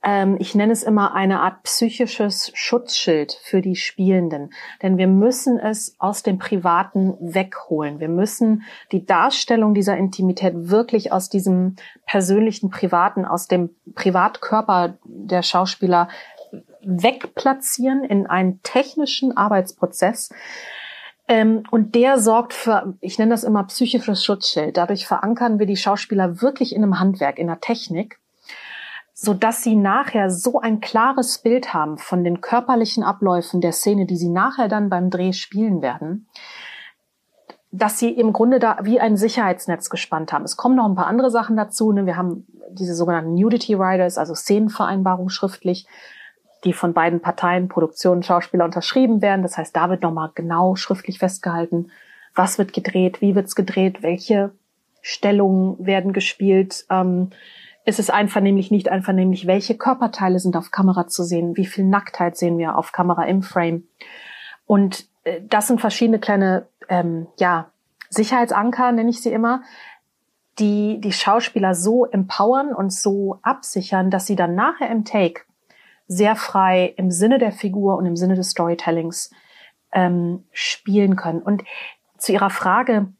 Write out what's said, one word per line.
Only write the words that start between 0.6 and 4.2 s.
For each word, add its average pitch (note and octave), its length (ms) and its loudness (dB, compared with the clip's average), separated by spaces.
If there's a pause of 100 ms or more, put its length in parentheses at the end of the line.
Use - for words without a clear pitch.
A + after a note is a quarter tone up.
es A3 100 0
immer G#3 320 2
eine F#3+ 240 2
Art F#3 240 -2
psychisches A3 920 -2
Schutzschild - 840 -2
für F#3+ 220 0
die F#3 140 -2
Spielenden. F3 760 0 (300)